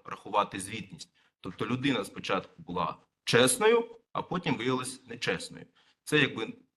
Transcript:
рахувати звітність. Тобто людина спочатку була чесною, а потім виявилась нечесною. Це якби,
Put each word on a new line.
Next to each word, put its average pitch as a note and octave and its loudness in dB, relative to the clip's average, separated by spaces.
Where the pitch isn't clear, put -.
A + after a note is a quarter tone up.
рахувати G2+ -2
звітність. G2 -12
Тобто G2+ -8
людина B2+ 0
спочатку F#2+ -6
була F2 -4
чесною, G#3+ 4
а - -4
потім D#3+ -4
виявилась B2+ -4
нечесною. - -6
Це D3+ 2
якби, A#2 0